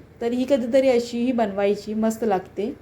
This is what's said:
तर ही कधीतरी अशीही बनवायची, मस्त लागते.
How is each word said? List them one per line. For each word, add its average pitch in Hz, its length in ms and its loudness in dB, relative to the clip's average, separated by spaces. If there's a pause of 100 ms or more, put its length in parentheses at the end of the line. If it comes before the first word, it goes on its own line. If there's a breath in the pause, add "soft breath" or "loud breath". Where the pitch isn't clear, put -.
(200)
तर 233 120 -4
ही 254 180 -2
कधीतरी 262 380 4
अशीही 240 440 0
बनवायची, 208 600 -2
मस्त 220 300 -2
लागते. 196 580 -4